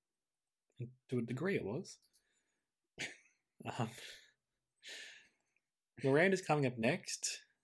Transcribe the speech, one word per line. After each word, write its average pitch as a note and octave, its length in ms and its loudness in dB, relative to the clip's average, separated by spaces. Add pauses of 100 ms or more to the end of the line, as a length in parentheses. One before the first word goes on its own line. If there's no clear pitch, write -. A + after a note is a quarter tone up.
(800)
And B2 100 -6 (200)
to B2+ 100 0
a - 20 2
degree C3 340 0
it F#2 100 0
was. B2 320 -6 (1000)
<laughs> - 80 -4 (720)
Um, A2+ 100 0 (2250)
Miranda's F3 400 6
coming D3 240 4
up B2 100 0
next. - 640 -2 (240)